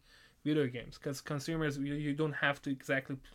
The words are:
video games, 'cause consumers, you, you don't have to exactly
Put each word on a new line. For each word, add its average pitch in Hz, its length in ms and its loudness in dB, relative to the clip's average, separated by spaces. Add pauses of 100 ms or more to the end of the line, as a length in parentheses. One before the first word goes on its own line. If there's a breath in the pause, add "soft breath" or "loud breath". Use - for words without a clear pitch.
(440 loud breath)
video 151 220 4
games, 120 320 -6
'cause 143 220 -4
consumers, 151 580 0
you, 143 160 -2
you 147 200 0
don't 151 180 2
have 143 300 2
to 143 80 -2
exactly 135 460 0 (180)